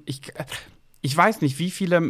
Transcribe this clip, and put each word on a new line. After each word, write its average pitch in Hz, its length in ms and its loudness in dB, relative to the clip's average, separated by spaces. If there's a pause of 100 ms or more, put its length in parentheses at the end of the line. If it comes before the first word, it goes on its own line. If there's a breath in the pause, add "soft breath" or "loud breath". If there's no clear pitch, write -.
ich, 131 160 -10 (800 loud breath)
ich 139 160 -2
weiß 214 240 4
nicht, 139 180 0
wie 180 120 -2
viele, 175 280 2 (100)